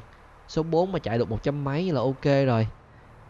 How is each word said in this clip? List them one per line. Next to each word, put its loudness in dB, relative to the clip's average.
Số -2
bốn 0
mà -2
chạy -2
được 0
một -4
trăm -2
mấy -2
là 0
ok -2
rồi. 2